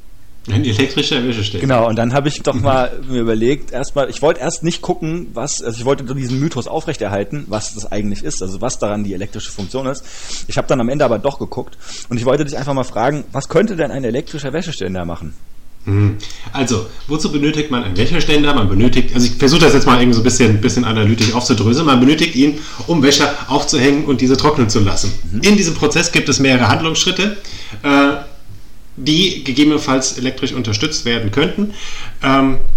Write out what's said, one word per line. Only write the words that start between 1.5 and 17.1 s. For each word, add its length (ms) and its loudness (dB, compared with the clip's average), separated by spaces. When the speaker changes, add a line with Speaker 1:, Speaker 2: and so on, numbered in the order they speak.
Speaker 2:
Genau, 200 4
und 100 0
dann 160 0
hab 120 2
ich 160 -4
doch 140 -2
Speaker 1:
Mhm. 80 -2
Speaker 2:
mal 440 2
mir 140 -2
überlegt, 500 0
erstmal, 380 -2
ich 140 -8
wollte 160 2
erst 240 -6
nicht 180 -2
gucken, 540 -4
was, 260 -6
also 160 -6
ich 80 -6
wollte 180 0
diesen 240 -4
Mythos 280 -4
aufrechterhalten, 800 -4
was 280 -6
das 160 -8
eigentlich 320 -2
ist, 180 -6
also 180 -6
was 200 -4
daran 240 -2
die 100 -6
elektrische 380 -8
Funktion 340 -8
ist. 180 -8
Ich 100 -4
hab 100 -2
dann 140 0
am 80 -2
Ende 160 0
aber 140 0
doch 180 -4
geguckt 400 -10
und 80 -4
ich 80 -4
wollte 200 2
dich 120 -8
einfach 160 -4
mal 100 -2
fragen, 480 -2
was 180 -6
könnte 260 0
denn 160 -2
ein 120 -6
elektrischer 480 -4
Wäscheständer 540 -6
machen? 280 -8
Speaker 1:
Hm. 320 2
Also, 320 -2
wozu 240 -2